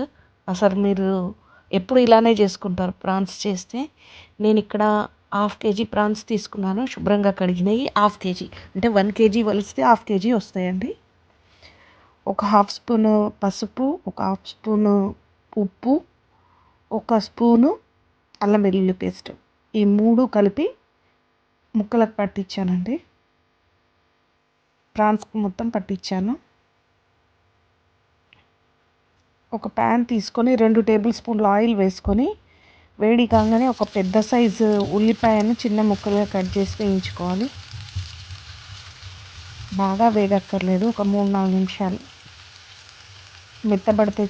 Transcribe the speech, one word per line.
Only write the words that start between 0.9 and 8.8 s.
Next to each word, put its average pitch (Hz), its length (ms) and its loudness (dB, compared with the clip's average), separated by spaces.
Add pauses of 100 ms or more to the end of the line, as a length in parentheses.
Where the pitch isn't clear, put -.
ఎప్పుడు 220 280 2
ఇలానే 226 320 6
చేసుకుంటారు 185 720 -2
ప్రాన్స్ 190 440 -4
చేస్తే. 226 440 -6 (500)
నేను 214 180 4
ఇక్కడ 208 500 0 (260)
హాఫ్ 202 240 -2
కేజీ 220 260 -2
ప్రాన్స్ 214 440 -2
తీసుకున్నాను, 208 580 -4
శుభ్రంగా 202 440 0
కడిగినవి 190 680 0
హాఫ్ 208 200 2
కేజీ. 185 300 -6 (260)
అంటే, 196 140 0